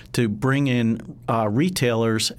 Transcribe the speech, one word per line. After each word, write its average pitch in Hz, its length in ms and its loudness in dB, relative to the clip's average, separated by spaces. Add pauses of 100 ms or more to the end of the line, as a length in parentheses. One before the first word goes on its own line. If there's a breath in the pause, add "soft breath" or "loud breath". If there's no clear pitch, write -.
(120)
to 120 160 0
bring 135 380 0
in, 120 500 0 (120)
uh, 113 200 0
retailers 113 920 0